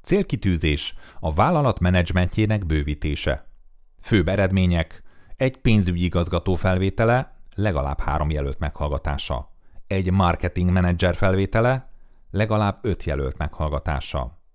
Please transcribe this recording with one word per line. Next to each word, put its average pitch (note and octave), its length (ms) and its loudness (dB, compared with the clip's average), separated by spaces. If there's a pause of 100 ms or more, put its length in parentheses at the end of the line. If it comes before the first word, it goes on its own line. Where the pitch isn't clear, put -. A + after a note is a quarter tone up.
Célkitűzés: F2 920 0 (260)
a E2 120 -4
vállalat C3+ 480 2
menedzsmentjének F#2 840 2
bővítése. D2+ 800 -2 (540)
Főbb F2+ 280 2
eredmények: F#2 720 2 (340)
egy C3 200 -2
pénzügyi F2+ 480 2
igazgató F2 500 0
felvétele, F#2+ 840 0 (180)
legalább D2 460 -2
három D2+ 300 0
jelölt C#2+ 280 -4
meghallgatása. D2 1000 -6 (300)
Egy F#2+ 240 0
marketing F2+ 600 2
menedzser F2+ 440 2
felvétele, G2+ 760 2 (400)
legalább G#2+ 520 0
öt G2+ 220 -2
jelölt C#2 340 -4
meghallgatása. C#2+ 1040 -6 (120)